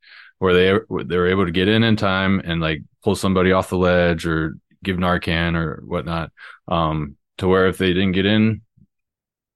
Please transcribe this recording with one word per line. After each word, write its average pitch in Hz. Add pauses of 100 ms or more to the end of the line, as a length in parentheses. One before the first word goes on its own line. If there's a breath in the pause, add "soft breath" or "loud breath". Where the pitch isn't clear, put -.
(380 loud breath)
where 92
they, 92
they 85
were 90
able 95
to 85
get 92
in 110
in 113
time 95
and, 82
like, 80 (240)
pull 101
somebody 92
off 92
the 95
ledge 87
or 80 (260)
give 95
Narcan 85
or 80
whatnot, 82 (360 loud breath)
um, 78 (200)
to 98
where 95
if 87
they 92
didn't 95
get 95
in 107 (920)